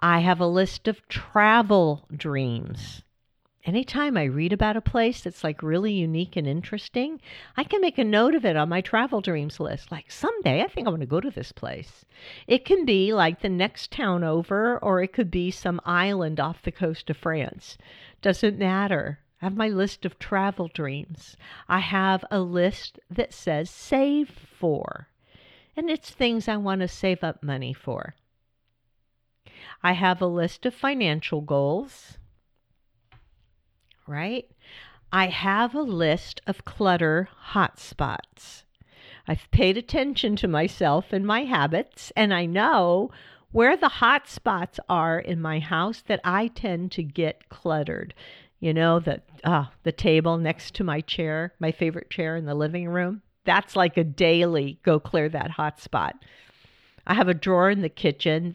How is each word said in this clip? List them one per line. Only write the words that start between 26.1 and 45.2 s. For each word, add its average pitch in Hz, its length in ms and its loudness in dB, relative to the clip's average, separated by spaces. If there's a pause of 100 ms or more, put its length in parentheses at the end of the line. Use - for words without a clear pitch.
things 233 360 0
I 220 100 -2
wanna 190 300 -2
save 180 380 -2
up - 180 -6
money 131 300 -4
for. - 420 -10 (1700)
I 180 100 4
have 180 300 2
a 185 40 4
list 175 380 -2
of 247 100 -4
financial 175 640 -2
goals, 147 800 -2 (1900)
right? 175 420 -8 (640)
I 185 140 4
have 202 480 0
a 302 80 -2
list 170 640 -2
of - 180 -6
clutter 175 640 0 (220)
hotspots. - 1120 -4 (640)
I've - 240 -6
paid 190 260 6
attention 262 600 -2
to 202 100 -2
myself 160 640 0
and 196 140 -2
my 220 200 0
habits, 170 680 -2
and 208 180 2
I 175 140 0
know 196 640 2 (400)
where 240 260 4
the 302 220 0
hotspots 233 800 0 (100)
are 165 300 2
in 165 240 -4